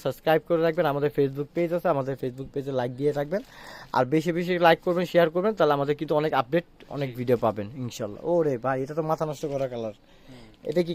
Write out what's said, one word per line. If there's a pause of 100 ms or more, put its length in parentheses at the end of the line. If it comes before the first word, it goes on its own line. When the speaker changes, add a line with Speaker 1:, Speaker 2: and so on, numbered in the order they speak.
Speaker 1:
সাবস্ক্রাইব
করে
রাখবেন।
আমাদের
Facebook
পেজ
আছে,
আমাদের
Facebook
পেজে
লাইক
দিয়ে
রাখবেন। (560)
আর (100)
বেশি
বেশি (140)
লাইক
করবেন,
শেয়ার
করবেন,
তাহলে
আমাদের
কিন্তু
অনেক (100)
আপডেট, (280)
অনেক
Speaker 2:
জি।
Speaker 1:
ভিডিও
পাবেন (160)
ইনশাল্লাহ। (120)
ওরে (120)
ভাই,
এটা
তো
মাথা
নষ্ট (100)
করা
কালার। (340)
Speaker 2:
হুম। (220)
Speaker 1:
এটা
কি